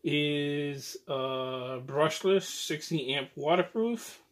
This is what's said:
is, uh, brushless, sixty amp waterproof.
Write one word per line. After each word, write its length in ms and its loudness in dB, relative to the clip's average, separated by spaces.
is, 920 0
uh, 760 -2
brushless, 560 4
sixty 720 -2
amp 220 -2
waterproof. 840 0